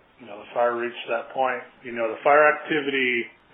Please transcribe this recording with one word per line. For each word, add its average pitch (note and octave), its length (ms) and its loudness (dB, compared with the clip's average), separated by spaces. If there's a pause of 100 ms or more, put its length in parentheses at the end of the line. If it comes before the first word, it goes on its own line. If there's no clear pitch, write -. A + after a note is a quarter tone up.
(200)
you A#2 80 -20
know, G#2 120 -16
the - 140 -20
fire A#2+ 220 0
reached A#2+ 320 -8
that A#2+ 220 -6
point. B2+ 340 -2 (200)
You B2 100 -12
know, A#2 180 -2
the G#2+ 100 -10
fire D3+ 300 6
activity, C3+ 800 -2 (220)